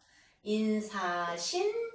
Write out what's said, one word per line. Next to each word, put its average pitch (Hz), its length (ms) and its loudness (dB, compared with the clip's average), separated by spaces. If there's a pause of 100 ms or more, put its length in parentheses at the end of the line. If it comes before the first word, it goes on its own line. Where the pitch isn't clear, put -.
(420)
인사신 208 1300 0 (220)